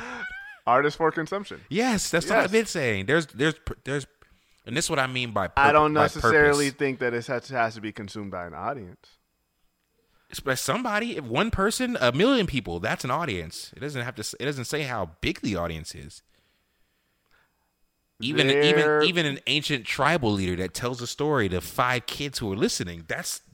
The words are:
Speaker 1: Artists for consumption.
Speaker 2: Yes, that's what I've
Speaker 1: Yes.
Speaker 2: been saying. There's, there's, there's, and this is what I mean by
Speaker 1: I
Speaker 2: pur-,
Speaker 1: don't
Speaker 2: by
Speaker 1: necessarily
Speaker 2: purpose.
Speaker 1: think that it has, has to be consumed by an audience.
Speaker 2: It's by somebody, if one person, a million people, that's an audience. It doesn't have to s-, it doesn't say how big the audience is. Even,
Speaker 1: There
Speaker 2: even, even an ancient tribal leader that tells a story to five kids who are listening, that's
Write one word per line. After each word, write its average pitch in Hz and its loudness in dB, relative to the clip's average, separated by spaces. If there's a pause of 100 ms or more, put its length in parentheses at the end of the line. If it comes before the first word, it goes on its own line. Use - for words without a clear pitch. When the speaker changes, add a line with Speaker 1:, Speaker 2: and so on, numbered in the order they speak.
(680)
Speaker 1:
Artists 139 4
for 160 2
consumption. 190 -6
Speaker 2:
Yes, 220 0
that's 160 0
what 151 4
I've 147 4
Speaker 1:
Yes. 180 -2
Speaker 2:
been 220 2
saying. 110 0
There's, 156 2
there's, 147 0 (280)
there's, 135 -4 (600)
and 117 -4
this 170 0
is - -4
what 151 0
I 131 2
mean 123 -4
by 101 0
Speaker 1:
I 139 6
Speaker 2:
pur-, 147 6
Speaker 1:
don't 151 6
Speaker 2:
by 151 6
Speaker 1:
necessarily 147 6
Speaker 2:
purpose. 135 -4
Speaker 1:
think 135 0
that 120 0
it 117 -2
has, 123 -4
has 117 0
to 110 -14
be 107 -6
consumed 101 -10
by 90 -8
an 82 -12
audience. 101 -10 (1120)
Speaker 2:
It's - -10
by 131 -2
somebody, 214 -2
if 151 -8
one 151 0
person, 226 0
a 123 4
million 208 4
people, 87 -2
that's 107 -4
an 123 -2
audience. 104 -4
It - -20
doesn't 135 -8
have 127 -8
to 107 -10
s-, - -8
it 123 -4
doesn't 135 -4
say 151 -4
how 107 -4
big - -4
the 101 -2
audience 82 -6
is. 71 -16 (2000)
Even, 143 2
Speaker 1:
There 139 6
Speaker 2:
even, 151 6
even 165 2
an 139 -2
ancient 139 0
tribal 135 2
leader 92 0
that 90 -4
tells 123 -4
a 117 -8
story 143 0
to 104 0
five 123 -2
kids 143 -8
who 101 -2
are - -2
listening, 90 -2
that's - -6 (120)